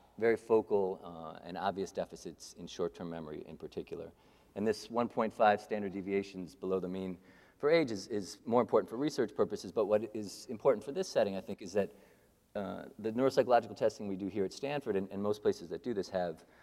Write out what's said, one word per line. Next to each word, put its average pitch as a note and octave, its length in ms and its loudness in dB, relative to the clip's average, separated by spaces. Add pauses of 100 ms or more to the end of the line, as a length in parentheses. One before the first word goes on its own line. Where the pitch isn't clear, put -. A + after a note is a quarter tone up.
(180)
very A2+ 180 4
focal, G2+ 680 2
uh, E2 420 -12
and F2 100 -10
obvious F#2+ 360 -2
deficits - 680 -10
in F2 80 -12
short-term F2 420 -6
memory D#2 380 -10
in D#2+ 100 -16
particular. - 540 -10 (460)
And G#2 100 0
this - 240 -2
one A#2 160 0
point A2+ 260 -2
five G#2 280 6
standard G#2 320 -4
deviations F#2+ 640 -4
below F#2+ 240 0
the F2+ 80 -4
mean F#2 300 -6 (400)
for C#3+ 120 2
age D#3 220 4
is, F#2+ 160 -6
is G#2 380 -6
more A#2 160 6
important G#2+ 280 4
for A2+ 60 -8
research C#3 400 0
purposes, G2+ 340 -2
but G#2+ 140 2
what G#2+ 280 2
is - 380 -8
important A#2 340 2
for C#3+ 60 -10
this F#3 160 -4
setting, G2+ 300 2
I F#2 40 -6
think, - 220 -10
is F2+ 120 -12
that, G2 160 2 (640)
uh, F#2+ 260 -6 (160)
the A2 140 -4
neuropsychological A#2 640 4
testing A2 320 0
we G2 80 -2
do G2 100 -4
here G2 180 0
at F#2 80 -2
Stanford C3+ 440 -2
and, F#2+ 160 0
and G2 100 -4
most G#2 180 0
places F#2+ 280 0
that E2 160 -8
do A#2+ 100 -2
this F#2+ 140 -2
have, F2 360 -4 (180)